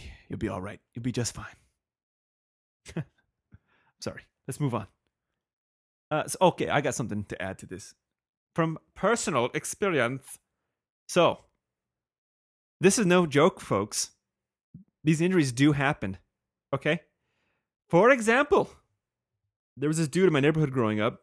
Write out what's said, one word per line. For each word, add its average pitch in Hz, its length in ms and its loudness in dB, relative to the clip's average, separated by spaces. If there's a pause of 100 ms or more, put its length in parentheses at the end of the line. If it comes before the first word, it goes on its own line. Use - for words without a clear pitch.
(280)
You'll 101 100 -12
be 110 100 -4
all 98 140 -8
right. 98 180 -14 (140)
You'll 120 80 -12
be 123 100 -6
just 117 220 -6
fine. - 1700 -18
<laughs> - 0 - (960)
Sorry. - 220 -12 (260)
Let's 135 100 -10
move 135 160 -2
on. 107 120 -8 (1200)
Uh, 151 160 -2
so, - 140 -8
okay, 160 280 2
I 104 120 0
got 135 160 -2
something 104 280 -6
to - 160 -12
add 95 180 -8
to - 80 -18
this. - 280 -16 (600)
From 160 240 -2 (180)
personal 185 580 0
experience. 139 880 -4 (680)
So, 165 320 2 (1400)
this 196 180 4
is 220 80 2
no 180 200 4
joke, 147 340 2
folks. - 500 -4 (960)
These 151 160 2
injuries 170 320 2
do 135 200 4
happen, 139 460 -4 (560)
okay? 156 280 -4 (840)
For 196 220 6
example, 254 600 2 (1040)
there 139 120 -4
was 160 100 -2
this 165 100 0
dude 180 180 2
in 175 60 4
my 143 80 2
neighborhood 151 320 2
growing 110 280 0
up. 117 220 -2